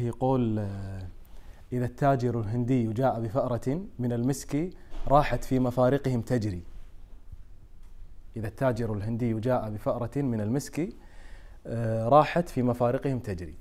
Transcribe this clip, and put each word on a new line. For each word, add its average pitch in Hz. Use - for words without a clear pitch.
هي 120
قول، 120
آه، 98
"إذا 123
التاجر 123
الهندي 117
جاء 117
بفأرة 123
من 120
المسك 139
راحت 135
في 131
مفارقهم 127
تجري." 104
"إذا 107
التاجر 117
الهندي 113
جاء 110
بفأرة 117
من 120
المسك، 139
آه، 113
راحت 151
في 127
مفارقهم 123
تجري." 87